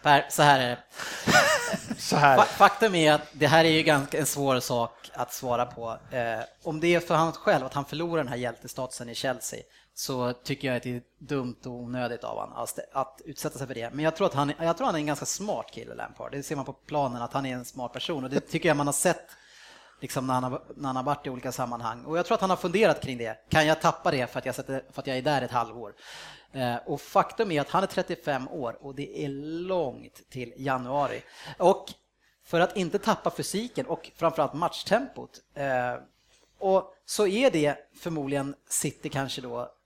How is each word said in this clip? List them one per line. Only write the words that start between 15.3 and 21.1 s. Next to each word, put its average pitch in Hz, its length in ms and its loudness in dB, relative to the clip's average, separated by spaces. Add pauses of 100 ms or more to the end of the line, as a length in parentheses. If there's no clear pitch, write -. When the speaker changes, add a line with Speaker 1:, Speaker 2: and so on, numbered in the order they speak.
Speaker 1:
kille, 117 240 -14
Lampard. - 360 -10
Det 139 120 -8
ser 151 120 -6
man 139 100 -6
på 139 80 -10
planen 131 480 -4
att 117 120 -8
han 139 120 -2
är 131 80 -4
en 123 120 -8
smart 123 280 -10
person, 139 300 -4
och 127 60 -8
det 139 100 0
tycker 165 300 0
jag 147 80 4
man 143 100 0
har 143 60 0
sett - 320 0 (760)
liksom 131 260 -4
när 131 60 0
han 127 100 2
har, 127 180 -6 (140)
när 143 120 -8
han 131 80 -4
har 131 80 -2
varit 147 240 -2